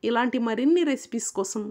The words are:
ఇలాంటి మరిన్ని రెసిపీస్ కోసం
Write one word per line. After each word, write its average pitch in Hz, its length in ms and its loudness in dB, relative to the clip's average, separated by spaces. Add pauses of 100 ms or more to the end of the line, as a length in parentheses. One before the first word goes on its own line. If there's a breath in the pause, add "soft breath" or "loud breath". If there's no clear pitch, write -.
ఇలాంటి 240 360 0
మరిన్ని 254 460 2
రెసిపీస్ 262 480 -4
కోసం 202 380 -4